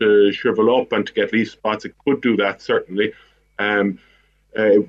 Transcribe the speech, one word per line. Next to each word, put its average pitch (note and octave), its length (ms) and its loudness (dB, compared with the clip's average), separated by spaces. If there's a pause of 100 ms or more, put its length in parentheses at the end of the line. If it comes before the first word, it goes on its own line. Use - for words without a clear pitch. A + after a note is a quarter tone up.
to G#2 320 4
shrivel A2+ 420 0
up B2 160 -2
and G#2 160 -2
to - 60 -16
get G2+ 180 -2
leaf A2 200 -2
spots. G#2+ 340 -6
It - 180 -16
could C3+ 160 0
do A#2 180 0
that, G2 240 -2
certainly. G#2+ 520 -4 (440)
Um, G2+ 420 -2 (580)
uh, G#2 320 4